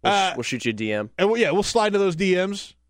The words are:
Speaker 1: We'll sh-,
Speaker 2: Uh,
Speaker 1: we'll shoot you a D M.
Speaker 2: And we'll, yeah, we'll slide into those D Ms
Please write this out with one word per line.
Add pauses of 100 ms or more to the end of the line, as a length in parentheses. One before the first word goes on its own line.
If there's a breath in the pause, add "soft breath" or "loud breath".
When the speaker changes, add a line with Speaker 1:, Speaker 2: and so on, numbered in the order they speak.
Speaker 1:
We'll
sh-,
Speaker 2:
Uh,
Speaker 1:
we'll
shoot
you
a
D
M.
Speaker 2:
And
we'll,
yeah,
we'll
slide
into
those
D
Ms (160)